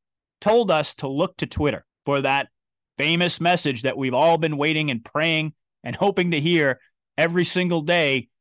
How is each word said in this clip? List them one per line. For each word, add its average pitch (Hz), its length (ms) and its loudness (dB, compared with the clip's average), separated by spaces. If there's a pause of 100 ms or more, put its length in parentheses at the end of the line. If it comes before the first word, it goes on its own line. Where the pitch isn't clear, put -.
(380)
told 214 320 2
us 151 260 2
to 143 120 -8
look 151 300 -4
to - 80 -4
Twitter 143 400 -4 (180)
for 139 160 0
that 135 280 -2 (500)
famous 165 420 0
message 160 440 0
that 127 120 -2
we've 131 160 -4
all 160 240 4
been 156 220 -2
waiting 151 320 0
and 117 120 -4
praying 156 520 -2 (280)
and 120 140 -8
hoping 185 360 0
to 147 80 0
hear 151 380 2 (380)
every 170 300 0
single 175 340 -2
day 147 480 0 (120)